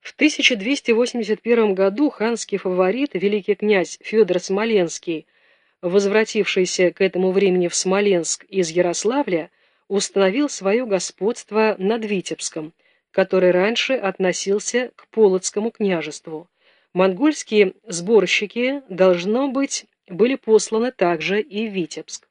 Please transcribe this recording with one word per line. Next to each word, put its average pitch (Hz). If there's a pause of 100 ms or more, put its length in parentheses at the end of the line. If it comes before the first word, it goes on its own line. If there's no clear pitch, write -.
В -
тысяча 262
двести 240
восемьдесят 226
первом 226
году 202
ханский 214
фаворит, 185
великий 202
князь 202
Федор 185
Смоленский, 190 (560)
возвратившийся 196
к -
этому 185
времени 185
в -
Смоленск 190
из 185
Ярославля, 180 (380)
установил 196
свое 214
господство 208
над 220
Витебском, 170 (380)
который 185
раньше 208
относился 196
к -
Полоцкому 208
княжеству. 165 (440)
Монгольские 190 (140)
сборщики, 214
должно 185
быть, 269 (240)
были 220
посланы 226
также 175
и 220
в -
Витебск. -